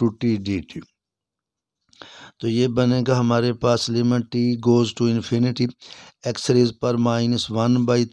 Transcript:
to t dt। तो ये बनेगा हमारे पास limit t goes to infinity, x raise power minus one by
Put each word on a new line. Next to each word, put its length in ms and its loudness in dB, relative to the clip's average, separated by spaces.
to 60 2
t 140 0
dt। 320 -8
तो 80 -6
ये 200 0
बनेगा 480 0
हमारे 360 2
पास 260 0
limit 340 0
t 60 -2
goes 260 4
to 160 0
infinity, 580 0
x 220 -4
raise 220 4
power 160 -2
minus 500 -2
one 360 0
by 280 2